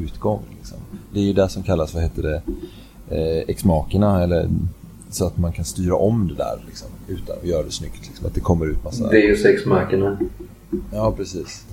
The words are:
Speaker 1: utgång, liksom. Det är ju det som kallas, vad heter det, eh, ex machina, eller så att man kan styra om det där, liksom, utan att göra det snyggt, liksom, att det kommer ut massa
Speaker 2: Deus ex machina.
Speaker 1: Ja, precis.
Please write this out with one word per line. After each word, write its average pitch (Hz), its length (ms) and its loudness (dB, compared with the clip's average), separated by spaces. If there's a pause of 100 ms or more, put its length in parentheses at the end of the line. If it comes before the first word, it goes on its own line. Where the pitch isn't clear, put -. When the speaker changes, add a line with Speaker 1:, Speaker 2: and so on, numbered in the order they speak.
Speaker 1:
utgång, 101 360 -2 (180)
liksom. - 200 -16 (360)
Det 101 60 0
är 101 40 2
ju 98 100 2
det 95 160 4
som 92 140 -6
kallas, 82 300 0
vad 85 100 0
heter 80 200 -2
det, 76 180 -2 (680)
eh, 80 380 0
ex - 180 -2
machina, 95 580 4
eller 85 240 4 (640)
så - 180 0
att - 100 -4
man 85 160 2
kan 80 120 -6
styra 90 300 0
om 107 320 4
det 73 80 -4
där, 58 320 -4
liksom, - 200 -16 (200)
utan 82 300 -6
att - 80 -10
göra 82 180 0
det 76 80 -8
snyggt, - 360 -10
liksom, - 200 -8
att - 60 -4
det - 80 -2
kommer 82 240 2
ut 76 180 0
massa 120 260 -4
Speaker 2:
Deus 104 360 6
ex - 200 6
machina. 95 520 2 (760)
Speaker 1:
Ja, 107 240 0
precis. 90 560 -8